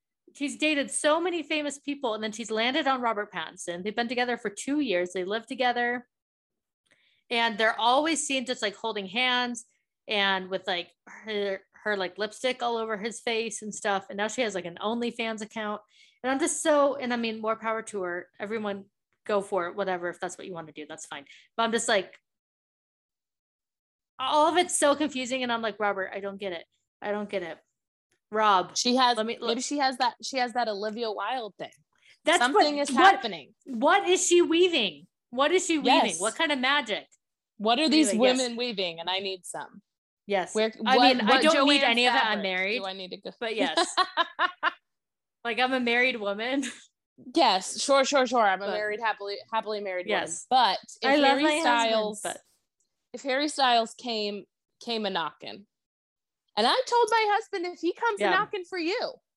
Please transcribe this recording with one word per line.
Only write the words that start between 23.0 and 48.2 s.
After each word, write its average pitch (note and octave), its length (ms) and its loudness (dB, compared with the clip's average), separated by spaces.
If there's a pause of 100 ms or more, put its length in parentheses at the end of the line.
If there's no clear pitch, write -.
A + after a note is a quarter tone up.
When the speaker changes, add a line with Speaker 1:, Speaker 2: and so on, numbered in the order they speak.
Speaker 1:
all D4 320 4
of D#4+ 60 2
it's F4+ 200 2
so C#4+ 180 6
confusing. C4 460 -2
And A#3+ 100 -2
I'm A3+ 100 -2
like, G#3+ 180 -4
"Robert, G3 340 -2
I G3 60 -8
don't G3 200 -8
get G3 120 -8
it. E3 140 -10 (360)
I G#3 100 -4
don't G#3 180 -4
get F#3+ 140 -4
it. D#3+ 140 -12 (720)
Rob, G#3 480 2
Speaker 2:
She B3 200 2
has, B3 200 4
Speaker 1:
let A3 80 0
me, A3+ 140 -6
let A#3+ 80 -8
Speaker 2:
maybe A#3 140 -2
she C#4+ 180 -4
has C4 180 0
that, A#3+ 240 0
she C4 160 -6
has B3 160 0
that A#3+ 140 -2
Olivia G#3+ 440 -4
Wilde G#3+ 460 -6
thing. - 140 -12 (540)
Speaker 1:
That's D#4+ 140 6
Speaker 2:
Something D4 360 4
Speaker 1:
what, C#4+ 140 -2
Speaker 2:
is C4+ 40 -2
Speaker 1:
what, C4 100 6
Speaker 2:
happening. A#3+ 500 4 (120)
Speaker 1:
what D#4+ 420 2
is F4+ 200 2
she F4 140 8
weaving? C#4+ 640 2 (240)
What C#4 200 2
is F4+ 140 2
she E4 140 0
weaving? C4+ 280 6
Speaker 2:
Yes. D#3+ 120 -4
Speaker 1:
What G#3+ 160 -2
kind D#4 160 0
of C#4 80 -2
magic?" B3 480 -2 (500)
Speaker 2:
What A3+ 220 2
are D#4 80 2
these D4 220 4
Speaker 1:
Anyway, A#3 200 4
yes. B3+ 100 4
Speaker 2:
women A#3+ 180 -2
weaving? G3 420 -6
And E3+ 80 -10
I F#3+ 120 -2
need F#3+ 260 -8
some. - 380 -14 (420)
Speaker 1:
Yes. F#3+ 300 -2
Speaker 2:
Where, A3 180 0 (100)
Speaker 1:
I B3+ 140 4
Speaker 2:
what, B3+ 200 6
Speaker 1:
mean, A#3 100 -2
I - 20 4
Speaker 2:
what C4 140 6
Speaker 1:
don't D4 240 6
need C#4+ 140 6
Speaker 2:
Joanne B3 100 4
Speaker 1:
any A#3+ 160 4
of B3 80 4
it. - 20 4
I'm B3+ 60 4 (160)
Speaker 2:
fabric G3+ 40 -6
Speaker 1:
married, F#3+ 360 -2
Speaker 2:
do G3 60 -8
I F#3+ 80 -6
need F#3+ 180 -12
to F#3 60 -12
go? E3+ 120 -14 (100)
Speaker 1:
but A3+ 160 -4
yes. A3 320 0 (100)
Speaker 2:
<laughs> E4+ 760 -2 (720)
Speaker 1:
Like, A#3 160 -4
I'm B3+ 140 2
a B3+ 60 2
married A#3+ 400 2
woman. A3 480 -2
<laughs> - 60 -10 (600)
Speaker 2:
Yes, G#3+ 440 2
sure, C#4 240 4
sure, C4 220 2